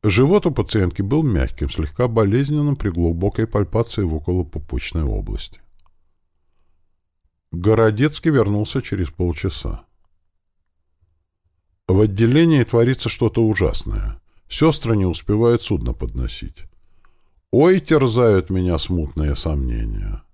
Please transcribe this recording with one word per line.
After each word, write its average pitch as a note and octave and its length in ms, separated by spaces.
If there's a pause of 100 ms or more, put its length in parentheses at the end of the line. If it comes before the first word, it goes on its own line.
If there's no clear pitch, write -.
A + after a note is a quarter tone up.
Живот C3+ 440
у E3 40
пациентки G2 520
был C#3 200
мягким, E2+ 480
слегка A#2 380
болезненным C#3 680
при G2+ 140
глубокой E2+ 560
пальпации G#2+ 560
в E2 120
околопупочной D#2 880
области. - 580 (1900)
Городецкий A2 800
вернулся G#2+ 500
через F#2 300
полчаса. E2 720 (2000)
В F#2 120
отделении A#2+ 640
творится A#2+ 460
что-то A#2 360
ужасное. - 760 (280)
Сёстры C#3+ 480
не F#2+ 80
успевают A2 580
судно A#1+ 300
подносить. - 720 (880)
Ой, F3+ 300
терзают A#2 720
меня F2+ 280
смутные D2+ 560
сомнения. A1 880 (100)